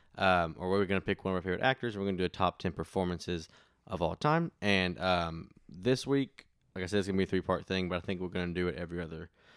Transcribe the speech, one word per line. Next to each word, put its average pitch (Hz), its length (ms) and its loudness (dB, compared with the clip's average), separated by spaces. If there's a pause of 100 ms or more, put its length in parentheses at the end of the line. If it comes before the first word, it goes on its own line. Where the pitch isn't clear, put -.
(180)
um, 87 400 4
or 87 100 -4
we're 98 160 4
gonna 95 160 2
pick 98 240 -2
one 95 80 0
of 92 40 2
our 87 60 -2
favorite 92 200 -2
actors, 120 320 0
and 98 100 -4
we're 101 40 0
gonna 92 100 -2
do 92 60 2
a 87 40 2
top 90 300 0
ten 87 140 -4
performances 87 760 -4 (380)
of 87 160 -4
all 82 140 0
time. 160 440 0
And, 95 380 2
um, 85 500 0 (200)
this 117 380 0
week, 139 400 -2 (280)
like 92 100 -4
I - 40 -6
said, 104 100 2
it's 95 100 0
gonna 95 80 0
be 95 80 4
a - 20 -6
three-part 92 400 0
thing, 92 220 0
but 90 80 -2
I 87 40 -2
think 90 200 -4
we're 90 80 -4
gonna 87 240 -2
do 87 160 0
it 85 80 -2
every 85 240 -6
other 80 300 -10 (260)